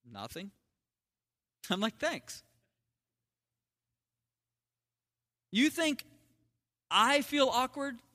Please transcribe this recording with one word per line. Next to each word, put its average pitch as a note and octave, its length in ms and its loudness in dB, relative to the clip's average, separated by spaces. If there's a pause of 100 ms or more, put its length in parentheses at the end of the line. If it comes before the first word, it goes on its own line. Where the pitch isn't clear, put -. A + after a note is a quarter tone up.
"Nothing." A#2+ 460 -12 (1200)
I'm F#3 80 -2
like, A3 180 -2
"Thanks." - 460 -6 (3000)
You C4 220 2
think D#4 340 -2 (880)
I A#3+ 320 4
feel C#4 260 2
awkward B3+ 500 -2 (160)